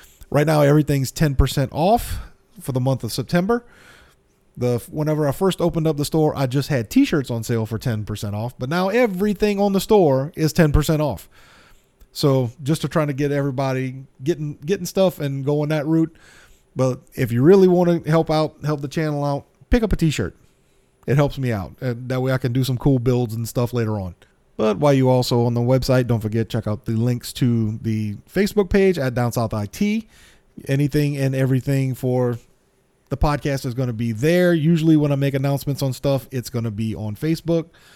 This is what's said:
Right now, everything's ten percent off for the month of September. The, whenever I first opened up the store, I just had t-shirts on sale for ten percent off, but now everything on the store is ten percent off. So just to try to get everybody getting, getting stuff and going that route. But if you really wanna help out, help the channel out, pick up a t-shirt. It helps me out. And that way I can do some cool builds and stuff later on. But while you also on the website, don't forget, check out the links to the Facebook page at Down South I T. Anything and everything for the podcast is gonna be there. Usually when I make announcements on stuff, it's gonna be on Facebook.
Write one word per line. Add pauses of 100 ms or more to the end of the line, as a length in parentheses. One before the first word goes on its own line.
(300)
Right
now,
everything's
ten
percent
off (400)
for
the
month
of
September. (920)
The, (120)
whenever
I
first
opened
up
the
store,
I
just
had
t-shirts
on
sale
for
ten
percent
off,
but
now
everything
on
the
store
is
ten
percent
off. (840)
So (120)
just
to
try
to
get
everybody (180)
getting, (100)
getting
stuff
and
going
that
route. (580)
But (120)
if
you
really
wanna
help
out,
help
the
channel
out, (240)
pick
up
a
t-shirt. (720)
It
helps
me
out.
And
that
way
I
can
do
some
cool
builds
and
stuff
later
on. (420)
But
while
you
also
on
the
website,
don't
forget,
check
out
the
links
to
the (120)
Facebook
page
at
Down
South
I
T. (580)
Anything
and
everything
for (720)
the
podcast
is
gonna
be
there.
Usually
when
I
make
announcements
on
stuff,
it's
gonna
be
on
Facebook. (300)